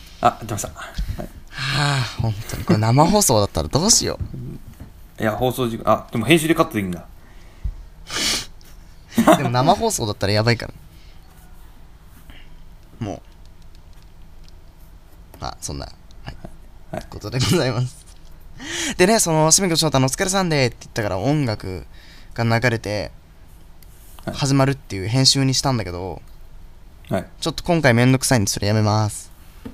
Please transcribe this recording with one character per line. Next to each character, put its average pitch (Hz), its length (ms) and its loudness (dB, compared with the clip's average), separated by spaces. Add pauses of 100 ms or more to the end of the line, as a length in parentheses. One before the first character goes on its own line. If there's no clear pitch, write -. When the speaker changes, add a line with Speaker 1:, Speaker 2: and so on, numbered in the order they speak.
(200)
Speaker 1:
あ、 - 220 2
出 110 100 -8
ま 107 60 -4
し - 40 -6
た。 - 60 -8
は - 60 -14 (480)
い。 - 60 -10 (220)
Speaker 2:
は 139 460 -2 (220)
あ、 - 40 -2
ほ 113 60 2
ん 107 40 0
と - 240 -8
に。 - 80 -8
こ - 80 2
れ 110 60 4
生 117 280 6
放 208 160 4
送 113 180 4
だ 101 60 4
っ - 40 -2
た 82 120 -2
ら 78 60 -2
ど 147 160 0
う 220 60 4
し - 160 4
よ - 120 -4 (1000)
う。 - 40 -4
Speaker 1:
い - 20 0
や、 107 80 2
放 113 200 0
送 127 160 -2
事 113 100 -6
故、 - 120 0
あ、 - 200 2
で 123 80 -2
も 110 60 0
編 160 140 6
集 156 100 0
で 165 60 6
カ 160 80 2
ッ - 60 0
ト - 60 -10
で 107 80 0
き 95 40 -2
ん 90 40 -4
だ。 85 160 -8 (2250)
Speaker 2:
で 151 60 2
も 123 80 0
生 135 240 4
放 220 160 0
送 123 160 -2
だ 104 60 -2
っ - 40 -6
た 101 100 -2
ら 98 60 2
や 107 100 4
ば 117 100 4
い 113 40 2
か - 100 -8
ら。 - 80 -12 (2250)
も 101 220 -8 (2250)
う。 - 40 -20
ま 65 80 -8
あ、 - 120 -12
そ - 120 -8
ん 69 60 -8
な、 - 80 -10 (380)
は - 60 -14
い。 - 60 -12 (560)
Speaker 1:
は - 60 -6
い。 - 120 -14
Speaker 2:
こ 95 80 -12
と 104 120 -10
で 131 80 -4
ご 127 80 0 (100)
ざ 143 100 2
い 131 60 0
ま 120 100 0
す。 - 240 -8 (920)
で 180 80 6
ね、 220 140 6
そ 170 120 0
の、 156 200 4
「し 156 100 4
め 190 80 2
こ 165 60 0
翔 160 100 2
太 143 140 2
の 131 60 4
お - 40 4
疲 - 120 -2
れ 196 60 -2
さ 190 140 2
ん 175 80 0
で」 139 180 4
っ - 20 -2
て - 100 -16
言 - 100 -20
っ - 20 -20
た 117 100 -4
か 104 60 0
ら、 92 100 -2
音 139 280 2
楽 95 400 -6 (480)
が 117 100 0
流 117 260 4
れ 113 80 0
て、 101 320 -4 (1120)
Speaker 1:
は - 80 -6
い。 - 20 -6
Speaker 2:
始 139 200 0
ま 135 120 6
る 139 60 2
っ - 20 0
て - 220 -12
い 95 80 -6
う 98 40 -4
編 131 180 4
集 135 180 4
に 131 100 2
し - 80 -2
た 139 100 2
ん 123 40 0
だ 110 80 -2
け 90 60 -8
ど、 87 300 -6 (880)
Speaker 1:
は 98 100 0
い。 90 80 -6 (140)
Speaker 2:
ち - 80 -2
ょ - 20 -2
っ 151 40 -4
と - 100 -8
今 170 180 2
回 127 120 6
め 120 100 6
ん 127 80 6
ど 131 60 4
く - 60 -6
さ 131 120 4
い 110 40 4
ん 98 40 2
で、 - 60 -2
そ - 100 -2
れ 101 80 0
や 107 60 2
め 110 80 4
ま 107 280 2
す。 - 200 -14 (440)